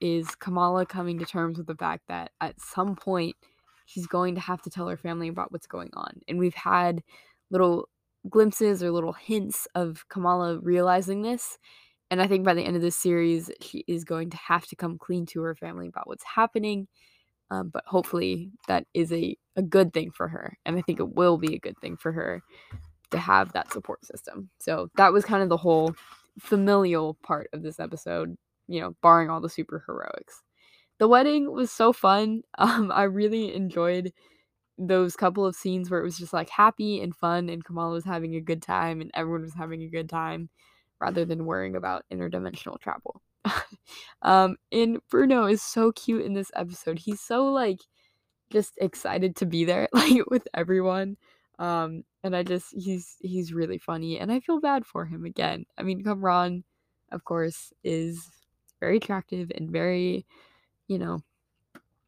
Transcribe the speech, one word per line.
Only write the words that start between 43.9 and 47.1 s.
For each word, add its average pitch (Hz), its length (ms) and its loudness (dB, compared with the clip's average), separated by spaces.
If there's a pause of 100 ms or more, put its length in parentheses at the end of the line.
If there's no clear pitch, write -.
Um, 190 360 4 (140)
and 226 280 2 (100)
Bruno 254 380 4
is 208 160 2
so 226 300 2
cute 226 320 -2
in 196 100 -4
this 196 200 -4
episode. 175 440 -6
He's 202 220 -6